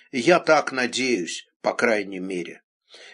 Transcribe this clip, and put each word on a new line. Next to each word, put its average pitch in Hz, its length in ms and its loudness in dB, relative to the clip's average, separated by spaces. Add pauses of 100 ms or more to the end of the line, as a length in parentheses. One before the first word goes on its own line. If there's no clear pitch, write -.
(120)
Я 139 280 4
так 147 320 2
надеюсь, 123 760 -2 (140)
по 101 120 0
крайней 101 460 0
мере. 90 440 -10 (500)